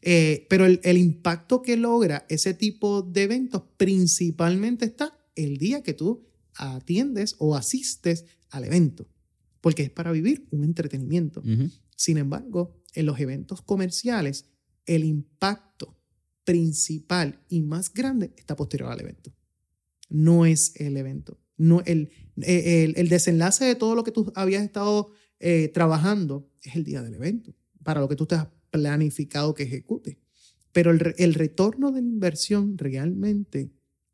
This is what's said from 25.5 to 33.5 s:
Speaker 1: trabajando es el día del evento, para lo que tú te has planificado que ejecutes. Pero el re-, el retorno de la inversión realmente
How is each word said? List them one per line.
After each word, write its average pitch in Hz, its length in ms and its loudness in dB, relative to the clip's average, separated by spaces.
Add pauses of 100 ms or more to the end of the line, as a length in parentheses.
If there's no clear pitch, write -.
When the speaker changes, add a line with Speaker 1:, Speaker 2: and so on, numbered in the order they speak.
Speaker 1:
trabajando 160 800 0 (120)
es 131 120 -12
el 160 80 -2
día 143 200 -8
del 113 100 -12
evento, 196 420 -8 (280)
para 151 180 -2
lo 139 80 0
que 147 60 -4
tú 156 100 -2
te 175 100 -2
has 156 120 -2 (240)
planificado 147 800 -2
que 147 100 -6
ejecutes. 131 540 -10 (540)
Pero 170 180 4
el 165 100 6
re-, 165 200 -2
el 170 160 4
retorno 214 560 0
de 262 100 -2
la 240 60 -2
inversión 202 680 -2
realmente 170 960 -4 (420)